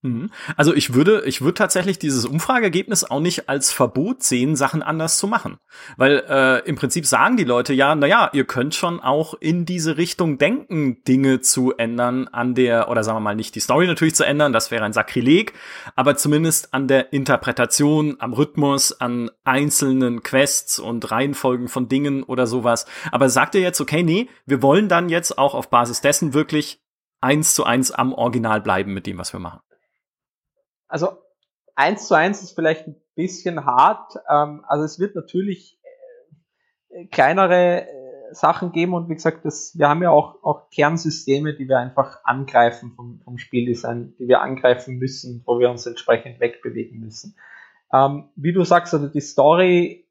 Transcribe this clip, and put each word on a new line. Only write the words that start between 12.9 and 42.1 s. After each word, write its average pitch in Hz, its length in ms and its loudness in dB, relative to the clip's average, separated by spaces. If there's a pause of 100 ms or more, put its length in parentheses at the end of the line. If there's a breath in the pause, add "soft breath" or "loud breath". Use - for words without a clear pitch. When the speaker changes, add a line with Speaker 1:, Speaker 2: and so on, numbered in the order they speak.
Speaker 1:
sagen 110 140 -2
wir 110 40 -4
mal, 104 140 -2
nicht 110 200 -8
die 107 60 -8
Story 156 260 2
natürlich 160 260 0
zu - 100 2
ändern, 147 300 2
das 113 160 0
wäre 110 160 -2
ein 107 80 -4
Sakrileg, 131 600 2 (420 loud breath)
aber 131 200 2
zumindest 151 560 0
an 135 160 -4
der 135 240 2
Interpretation, 143 1080 0
am 117 140 -6
Rhythmus, 139 580 0 (100)
an 120 300 -4 (120)
einzelnen 131 760 0
Quests - 560 -2
und 113 320 -8
Reihenfolgen 127 580 -2
von 127 200 -4
Dingen 139 340 -2
oder 127 240 -2
sowas. 117 400 -2 (260 loud breath)
Aber 131 180 2
sagt 131 260 2
ihr 190 60 4
jetzt, 180 200 -2
„Okay, 175 220 -2
nee, 185 260 0 (160 soft breath)
wir 131 160 0
wollen 170 260 4
dann 175 220 0
jetzt 170 300 -4
auch 139 160 2
auf 123 160 -6
Basis 120 300 2
dessen 143 340 0
wirklich 151 480 -2 (380)
eins 147 340 2
zu - 80 0
eins 127 280 0
am 131 220 -2
Original 113 480 0
bleiben 98 320 -2
mit 98 140 -8
dem, 92 100 -8
was - 160 -10
wir 95 60 -12
machen“? 85 220 -14 (1300)
Speaker 2:
Also, 165 140 0 (680)
eins 165 320 0
zu 202 80 2
eins 185 260 2
ist - 140 -20
vielleicht 160 320 -2
ein 147 80 -18 (200)
bisschen 170 500 -8
hart. 143 480 2 (160)
Ähm, 147 360 0
also, 147 200 -2
es 156 120 -12
wird 196 160 -4
natürlich, 185 640 -6 (1120)
äh, 175 200 -18
kleinere, 180 760 4
äh, - 40 -14 (460)
Sachen 165 400 0
geben 175 220 0
und 170 160 -6
wie 156 60 -4
gesagt, - 280 -4
das, - 340 -10
wir 147 120 4
haben 160 120 2
ja 175 80 2
auch, 151 320 2
auch - 280 -6
Kernsysteme, 151 840 -2
die 135 140 -10
wir 131 120 2
einfach 127 440 -4